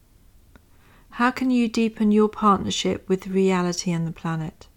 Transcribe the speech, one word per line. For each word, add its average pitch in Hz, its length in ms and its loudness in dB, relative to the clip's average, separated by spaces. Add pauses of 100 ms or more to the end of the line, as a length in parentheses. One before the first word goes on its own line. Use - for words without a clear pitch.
(1120)
How 240 180 0
can 254 220 -2
you 240 160 2
deepen 220 440 0
your 214 180 4
partnership 196 800 0
with 190 200 -2
reality 185 640 0
and 165 160 -2
the 160 40 -6
planet? 160 640 -8